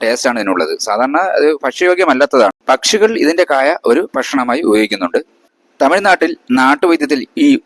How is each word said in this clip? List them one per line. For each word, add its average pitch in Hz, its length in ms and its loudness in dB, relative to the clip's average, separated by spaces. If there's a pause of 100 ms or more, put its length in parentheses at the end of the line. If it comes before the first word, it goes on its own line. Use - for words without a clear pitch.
ടേസ്റ്റാണ് 120 360 -2
ഇതിനുള്ളത്. 87 400 -4
സാധാരണ 123 400 -2 (200)
ഇത് 147 260 0
ഭക്ഷ്യയോഗ്യമല്ലാത്തതാണ്. 139 880 2 (160)
പക്ഷികൾ 214 500 0
ഇതിന്റെ 165 320 0
കായ 143 340 0
ഒരു - 320 0
ഭക്ഷണമായി 127 460 -2
ഉപയോഗിക്കുന്നുണ്ട്. 104 560 0 (640)
തമിഴ്നാട്ടിൽ 180 540 2 (140)
നാട്ടുവൈദ്യത്തിൽ 143 760 0 (120)
ഈ 143 280 4